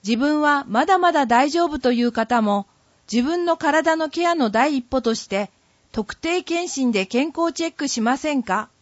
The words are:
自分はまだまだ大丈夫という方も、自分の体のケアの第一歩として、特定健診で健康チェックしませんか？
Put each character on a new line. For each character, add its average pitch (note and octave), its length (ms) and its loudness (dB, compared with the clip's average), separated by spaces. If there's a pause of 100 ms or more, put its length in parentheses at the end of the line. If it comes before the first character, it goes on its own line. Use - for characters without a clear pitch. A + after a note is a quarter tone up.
自 G#3+ 120 0
分 D4 240 0
は D4 300 2
ま A#3 160 2
だ F#4+ 140 4
ま F4 120 4
だ D4 140 2
大 A#3+ 240 4
丈 E4+ 160 2
夫 D4 140 -4
と B3 120 2
い A#3+ 120 0
う A#3+ 100 0
方 A3+ 280 0
も、 G3+ 240 0 (460)
自 A#3+ 100 2
分 E4+ 220 0
の E4 140 0
体 D#4+ 400 2
の D#4+ 100 -2
ケ E4 180 -2
ア E4+ 100 2
の B3+ 140 0
第 C4 280 2
一 A#3+ 60 -4
歩 C4 180 -2
と A3+ 140 0
し - 120 -12
て、 G3 240 -4 (400)
特 - 240 -6
定 E4+ 280 -2
健 E4+ 260 -4
診 B3+ 220 -2
で F#3+ 160 0
健 C#4 280 -2
康 E4 160 0
チ E4 140 -4
ェ - 40 -4
ッ - 40 -12
ク C#4+ 140 -6
し - 120 -6
ま A#3 160 0
せ D4+ 200 -4
ん B3 80 -2
か？ G3+ 260 -4 (120)